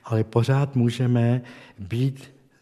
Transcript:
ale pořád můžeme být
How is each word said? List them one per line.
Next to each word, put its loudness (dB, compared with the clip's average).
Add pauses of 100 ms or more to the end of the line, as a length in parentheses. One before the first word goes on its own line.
ale 0
pořád 0
můžeme 2 (380)
být -4 (300)